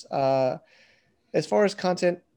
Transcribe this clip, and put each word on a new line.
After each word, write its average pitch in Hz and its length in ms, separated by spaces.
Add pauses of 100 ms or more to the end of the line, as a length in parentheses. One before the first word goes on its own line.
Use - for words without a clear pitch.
(100)
uh, 131 480 (760)
as - 140
far 208 180
as 196 100
content 180 440 (180)